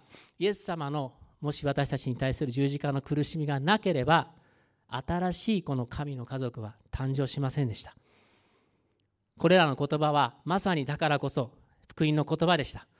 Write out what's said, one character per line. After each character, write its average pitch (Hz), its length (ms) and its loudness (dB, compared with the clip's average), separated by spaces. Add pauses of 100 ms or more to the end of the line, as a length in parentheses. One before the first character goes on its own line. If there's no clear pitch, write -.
(380)
イ 170 80 -2
エ 202 80 2
ス - 120 -6
様 160 240 -4
の 143 240 -4 (280)
も 147 100 -2
し - 140 -4
私 139 240 0
た 135 80 -2
ち - 120 -6
に 120 80 -2
対 131 160 0
す 147 120 -4
る 123 60 -2
十 139 160 2
字 139 120 -4
架 143 120 -2
の 135 100 0
苦 147 220 0
し - 140 -4
み 156 80 -2
が 143 140 0
な 190 200 4
け 185 140 0
れ 131 100 0
ば、 151 280 4 (560)
新 175 440 -2
し 208 280 0
い 170 40 -6
こ 143 120 -2
の 123 100 -2
神 143 300 -6
の 120 100 -8
家 135 140 -6
族 123 220 -4
は 107 140 -12 (160)
誕 135 240 -2
生 139 120 0
し - 120 -6
ま 135 100 0
せ 143 140 0
ん 127 40 0
で 107 80 -4
し - 80 -10
た。 - 120 -18 (1400)
こ 170 100 4
れ 180 80 8
ら 170 120 8
の 135 80 0
言 143 240 0
葉 151 120 2
は 139 320 2
ま 180 160 0
さ 185 160 0
に 139 100 0
だ 143 120 -4
か 160 100 2
ら 147 100 4
こ 135 120 -2
そ 127 220 -2 (360)
福 - 160 -2
音 151 120 4
の 151 100 2
言 160 220 0
葉 175 100 4
で 139 60 0
し - 100 -8
た。 - 140 -16 (120)